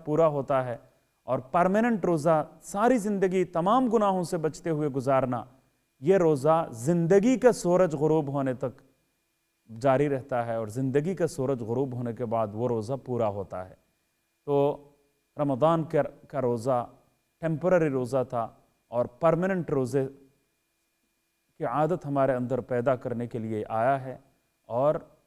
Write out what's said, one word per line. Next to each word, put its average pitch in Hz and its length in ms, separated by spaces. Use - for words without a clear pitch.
पूरा 151 240
होता 139 340
है, 123 180
और 127 120
परमानेंट 190 520
रोज़ा 165 300
सारी 240 360
ज़िंदगी 190 480
तमाम 214 420
गुनाहों 202 360
से 175 140
बचते 156 320
हुए 151 200
गुजारना, 131 560
ये 175 180
रोज़ा 156 360
ज़िंदगी 175 640
का 240 160
सूरज 175 420
गुरूब 151 360
होने 135 240
तक 127 180
जारी 131 380
रहता 127 360
है, 117 160
और 110 120
ज़िंदगी 135 440
का 170 120
सूरज 131 360
गुरूब 123 300
होने 120 200
के 113 140
बाद 110 260
वो 117 140
रोज़ा 117 300
पूरा 120 320
होता 95 320
है। 92 160
तो 143 400
रमज़ान 147 480
का, 151 160
का - 400
रोज़ा 120 400
टेम्पररी 160 480
रोज़ा 127 360
था, 117 180
और 123 160
परमानेंट 165 500
रोज़े 135 340
की - 1600
आदत 151 400
हमारे 139 300
अंदर 123 280
पैदा 127 340
करने 120 300
के 117 120
लिए 110 320
आया 117 280
है। 131 200
और 139 300